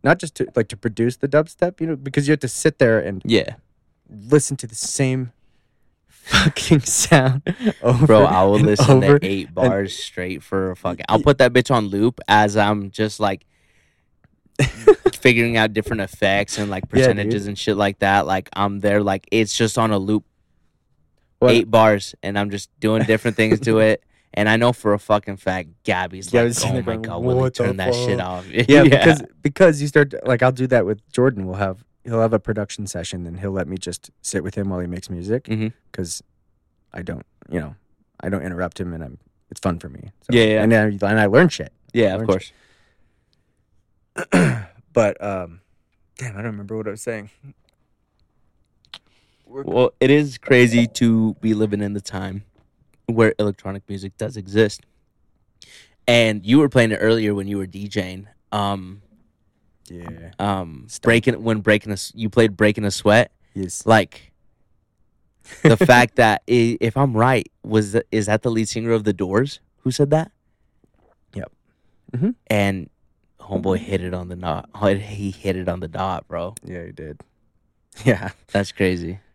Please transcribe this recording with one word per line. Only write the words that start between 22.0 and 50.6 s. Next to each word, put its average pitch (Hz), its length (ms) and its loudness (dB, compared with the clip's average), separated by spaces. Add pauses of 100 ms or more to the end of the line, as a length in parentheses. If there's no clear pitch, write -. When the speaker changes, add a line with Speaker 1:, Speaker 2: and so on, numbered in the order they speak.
Speaker 2:
and 101 160 -4
I'm 101 100 -2
just 98 200 -10 (100)
doing 110 240 0
different 110 320 0
things 110 260 2
to 110 180 2
Speaker 1:
<laughs> 110 100 4
Speaker 2:
it. - 120 0 (320)
And 104 160 0
I 110 80 4
know 120 160 2
for 104 200 -2
a 104 60 -2
fucking 104 380 -2
fact, 92 320 -6 (140)
Gabby's 92 500 -6
Speaker 1:
Yeah, 120 80 4
I - 20 4
Speaker 2:
like, 120 60 2
Speaker 1:
was 117 80 -4
sitting 117 140 -2
Speaker 2:
"Oh 127 40 -2
Speaker 1:
there 123 80 -4
Speaker 2:
my 113 100 -6
Speaker 1:
going, 110 100 -8
Speaker 2:
God, 113 200 -8
Willie, 127 160 0
Speaker 1:
"What 131 140 0
the 120 120 -4
Speaker 2:
turn 95 120 -2
that 123 160 -2
shit 120 240 -2
Speaker 1:
fuck?" 90 100 -6
Speaker 2:
off." 90 200 -10
<laughs> - 40 -18
Speaker 1:
Yeah, 120 160 0
Speaker 2:
Yeah. 139 160 8
Speaker 1:
because, 139 400 4 (180)
because 151 400 2
you 147 60 -4
start 143 240 2
to, - 140 -12
like, 120 180 0
I'll 127 80 4
do 127 160 -4
that 120 180 2
with 101 140 -4 (120)
Jordan. 123 340 0
We'll 92 100 -8
have, 98 280 -6 (200)
he'll 113 180 -4
have 113 120 2
a 107 60 2
production 104 480 -8
session, 87 400 -10
and 85 120 -12
he'll 98 120 -6
let 92 160 -4
me 92 100 -10
just - 340 -12 (100)
sit 92 220 -6
with 98 120 -10
him 98 140 -4
while 90 120 -6
he 87 60 -8
makes 87 220 -12
music, 92 360 -6
Speaker 2:
Mm-hmm. 110 220 -6 (260)
Speaker 1:
'cause 87 280 -10 (720)
I - 80 -14
don't, 87 240 -12 (240)
you 85 120 -6
know, 73 140 -14 (460)
I - 80 -8
don't 95 140 -4
interrupt 90 360 -8
him, 87 140 -8
and 80 100 -12
I'm, 65 160 -18 (320)
it's - 100 -18
fun 85 180 -2
for - 100 -16
me. 67 220 -20 (100)
So, - 100 -20
Speaker 2:
Yeah, 117 120 6
yeah. 107 200 4
Speaker 1:
and 113 100 4
I, 110 80 6 (280)
and 110 100 2
I 107 80 4
learn 131 220 6
shit. - 220 -10 (220)
Speaker 2:
Yeah, 117 140 2
Speaker 1:
I 95 80 2
Speaker 2:
of - 40 -4
Speaker 1:
learn 110 80 -4
Speaker 2:
course. 92 240 -2 (1800)
Speaker 1:
shit. 147 360 2
<clears throat> - 0 - (260)
But, 107 280 0
um, 92 380 -8 (580)
damn, 127 180 -10
I - 20 -12
don't 110 140 -8
remember 104 260 -10
what 110 100 -8
I 104 40 -8
was 110 100 -14
saying. 107 280 -10 (2250)
We're 135 180 -14
Speaker 2:
Well, 127 360 2
it 131 100 4
is 143 280 2
crazy 120 500 4